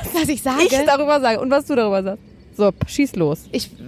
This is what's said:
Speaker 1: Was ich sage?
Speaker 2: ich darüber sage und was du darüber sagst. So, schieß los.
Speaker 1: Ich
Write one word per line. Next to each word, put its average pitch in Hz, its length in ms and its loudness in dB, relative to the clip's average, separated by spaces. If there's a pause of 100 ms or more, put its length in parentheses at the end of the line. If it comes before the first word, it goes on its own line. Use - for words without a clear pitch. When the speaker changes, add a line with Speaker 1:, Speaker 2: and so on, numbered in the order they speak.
(140)
Speaker 1:
Was 320 140 0
ich 285 140 -4
sage? 269 220 0
Speaker 2:
ich 311 80 2 (140)
darüber 294 340 2
sage 226 200 0
und 254 100 -2
was 285 160 2
du 294 80 -2
darüber 202 280 0
sagst. 196 200 -6 (340)
So, 202 140 4 (160)
schieß - 300 -2
los. 160 360 -2
Speaker 1:
Ich - 180 -6 (180)